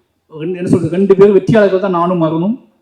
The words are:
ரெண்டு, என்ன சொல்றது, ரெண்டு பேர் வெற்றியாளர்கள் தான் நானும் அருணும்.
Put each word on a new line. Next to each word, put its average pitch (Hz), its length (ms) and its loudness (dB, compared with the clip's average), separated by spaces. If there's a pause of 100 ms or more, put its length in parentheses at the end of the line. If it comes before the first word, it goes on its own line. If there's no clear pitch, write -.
(300)
ரெண்டு, 160 280 -10
என்ன 180 120 -6
சொல்றது, 165 260 -2
ரெண்டு 196 200 2
பேர் 202 160 4
வெற்றியாளர்கள் 190 480 2
தான் 196 120 -4
நானும் 175 300 -2
அருணும். 165 380 -2 (220)